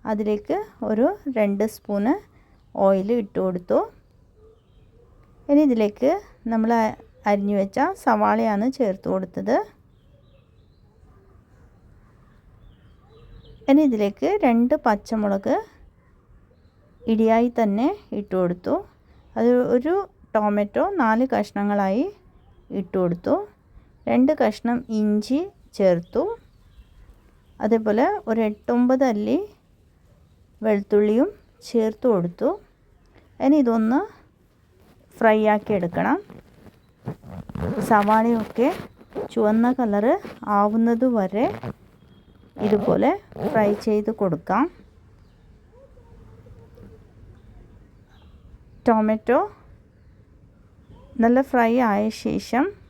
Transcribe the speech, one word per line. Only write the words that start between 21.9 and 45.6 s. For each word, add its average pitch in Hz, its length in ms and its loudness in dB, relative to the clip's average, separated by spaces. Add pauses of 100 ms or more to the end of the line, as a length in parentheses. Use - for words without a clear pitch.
ഇട്ട് 185 220 -8
കൊടുത്തു. 175 340 -2 (760)
രണ്ട് 254 320 2
കഷ്ണം 233 420 -2 (160)
ഇഞ്ചി 214 400 0 (380)
ചേർത്തു. 185 460 0 (1400)
അതേപോലെ 220 480 2 (200)
ഒരു 226 120 0 (100)
എട്ടൊമ്പത് 247 540 0 (100)
അല്ലി 214 260 -2 (1200)
വെളുത്തുള്ളിയും 214 640 2 (380)
ചേർത്ത് 220 460 -2
കൊടുത്തു. 175 360 -2 (960)
ഇനി 277 180 4
ഇതൊന്ന് 233 380 2 (1160)
ഫ്രൈ 220 200 4 (140)
ആക്കി 208 200 -2
എടുക്കണം. 180 460 -2 (1700)
സവാളയൊക്കെ 220 800 2 (640)
ചുവന്ന 226 460 2
കളർ 208 280 0 (520)
ആവുന്നത് 226 560 2
വരെ 208 320 0 (1200)
ഇതുപോലെ 202 440 2 (380)
ഫ്രൈ 208 220 0 (160)
ചെയ്ത് 214 240 0 (100)
കൊടുക്കാം. 190 460 0 (4000)